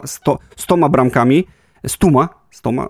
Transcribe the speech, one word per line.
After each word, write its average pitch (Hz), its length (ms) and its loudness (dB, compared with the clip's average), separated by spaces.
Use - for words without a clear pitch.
sto, - 320 -4
stoma - 320 0
bramkami, 131 560 2
stuma, 160 420 2
stoma, - 400 -6